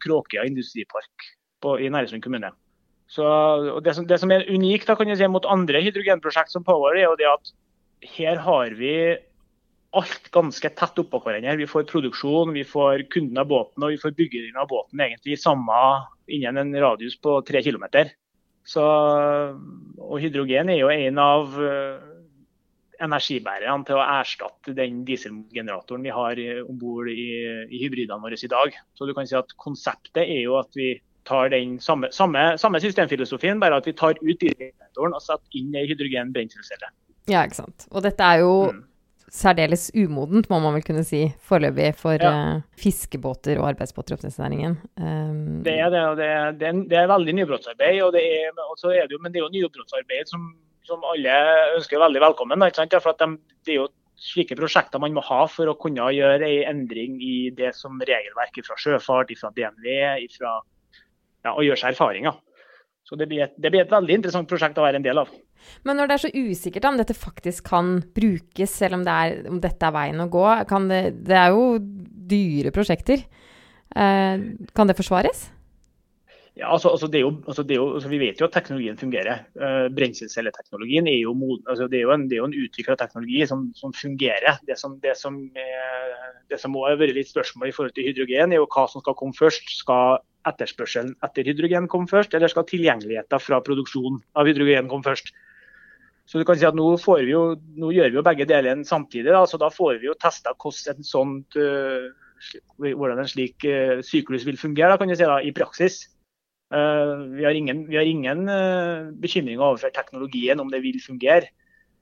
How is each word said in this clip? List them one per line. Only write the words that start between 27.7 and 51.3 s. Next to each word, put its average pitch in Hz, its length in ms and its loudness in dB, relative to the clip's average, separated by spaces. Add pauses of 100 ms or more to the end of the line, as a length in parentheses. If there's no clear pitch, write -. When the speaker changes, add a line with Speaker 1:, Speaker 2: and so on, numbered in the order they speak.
Speaker 1:
hybridene 117 340 -6
våre 113 160 -10
i 120 160 -10
dag. 135 240 2 (220)
Så 139 100 -8
du 139 60 -4
kan 135 160 -8
si 135 80 -2
at - 240 -6
konseptet - 640 -4
er 143 160 -2
jo 123 180 0
at - 160 -8
vi 135 140 -4 (360)
tar 131 240 2
den 123 300 -2
samme, 135 340 0
samme, 160 460 4
samme 185 240 2
systemfilosofien, 175 800 -2
bare 151 160 4
at 131 80 -6
vi 156 80 -4
tar 160 240 0
ut 160 240 -2
dieselgeneratoren 143 720 -4
og 147 80 -12
setter - 340 -8
inn 135 140 -8
en 143 160 -4
hydrogenbrenselcelle. 127 1040 -8 (400)
Speaker 2:
Ja, 175 160 4
ikke - 160 -12
sant. - 320 -20
Og 190 80 -4
dette 202 160 -2
er 175 240 6
jo 190 300 4
Speaker 1:
Mm. - 100 -20 (520)
Speaker 2:
særdeles 170 600 2
umodent, 170 500 2
må 170 140 2
man 151 140 2
vel 156 100 -2
kunne 160 180 -2
si, 151 300 0 (160)
foreløpig 147 480 2
for, 160 160 0
Speaker 1:
Ja. 170 160 4
Speaker 2:
eh, 151 320 0 (160)
fiskebåter 143 800 -4
og 143 160 -2
arbeidsbåter - 400 -10
i - 20 -6
oppdrettsnæringen. 147 600 -6 (240)
Ehm, 156 600 -6
Speaker 1:
Det 160 100 -2
er 160 160 0
det, 175 160 2
og 156 100 0
det 156 140 -2
er, 151 240 0
det 156 140 -6
er, 165 60 -2 (140)
det 165 120 2
er 180 80 6
veldig 180 340 4
nybrottsarbeid, 143 640 0
og 180 100 4
det 170 80 4
er, 160 300 0 (180)
og 160 80 -12
så 180 160 0
er 170 140 2
det 135 40 -12
jo, 147 80 -8
men 175 140 -10
det 175 80 -2
er 156 80 -4
jo - 20 -20
nybrottsarbeid 139 800 -6
som, 170 260 -12 (280)
som 170 200 -8
alle 143 300 0 (420)